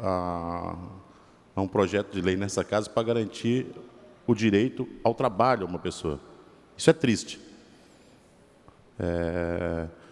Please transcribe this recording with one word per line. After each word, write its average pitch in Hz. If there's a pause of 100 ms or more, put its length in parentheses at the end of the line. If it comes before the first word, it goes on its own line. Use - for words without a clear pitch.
a, 87 (760)
a 95
um 98
projeto 101
de 95
lei 92
nessa 98
casa 104
pra 117
garantir 117 (580)
o 120
direito 113 (160)
ao 117
trabalho 117
a 87
uma 87
pessoa. 78 (560)
Isso -
é 165
triste. 120 (1600)
É 85 (240)